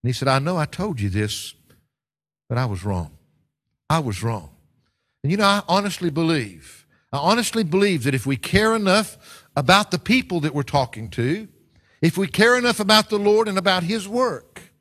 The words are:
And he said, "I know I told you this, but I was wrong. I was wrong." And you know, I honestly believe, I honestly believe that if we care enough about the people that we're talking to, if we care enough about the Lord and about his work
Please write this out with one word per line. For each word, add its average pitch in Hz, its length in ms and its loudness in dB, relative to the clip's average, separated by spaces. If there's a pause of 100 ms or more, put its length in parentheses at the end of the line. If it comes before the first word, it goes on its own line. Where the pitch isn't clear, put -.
And 120 40 -2
he 123 60 0
said, 131 160 -2
"I 135 100 4
know 170 160 -2
I 151 100 0
told 175 360 -6
you 101 80 0
this, 107 460 -4 (920)
but 117 80 -2
I 127 80 -2
was 95 180 -6
wrong. 90 340 -6 (720)
I 160 100 0
was 110 220 -6
wrong." 107 300 -6 (720)
And 143 80 -2
you 202 60 0
know, 208 80 2
I 202 220 2
honestly 185 420 0
believe, 139 760 -4 (280)
I 135 40 -4
honestly 214 460 0
believe 180 400 0
that 139 100 0
if 127 120 -2
we 135 100 0
care 220 400 2
enough 202 420 0 (380)
about 180 340 4
the 175 80 -4
people 214 440 0
that 151 120 -4
we're 143 100 -2
talking 117 480 -4
to, 151 360 -2 (540)
if 160 160 0
we 196 100 -2
care 233 300 4
enough 240 240 0
about 214 280 4
the 214 80 -2
Lord 208 300 2
and 190 100 -2
about 185 260 0
his 196 240 -4
work 226 720 -6